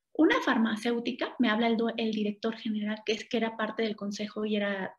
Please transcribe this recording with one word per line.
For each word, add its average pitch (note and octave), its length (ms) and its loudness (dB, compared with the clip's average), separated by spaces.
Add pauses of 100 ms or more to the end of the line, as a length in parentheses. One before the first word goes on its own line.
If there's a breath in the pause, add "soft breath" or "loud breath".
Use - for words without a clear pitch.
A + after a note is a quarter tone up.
(140)
Una G#4+ 280 6
farmacéutica, A#3 1000 0
me A#3+ 100 4
habla A#3 180 4
el A3+ 100 4
due-, A3+ 200 0
el A3+ 140 0
director G#3+ 440 -2
general, G#3+ 500 -4
que G#3+ 80 0
es, G#3+ 140 -6
que A#3 100 -2
era A3 200 -2
parte G#3+ 260 -2
del G#3+ 140 -2
consejo G#3 480 -6
y G#3 100 0
era G3+ 440 -2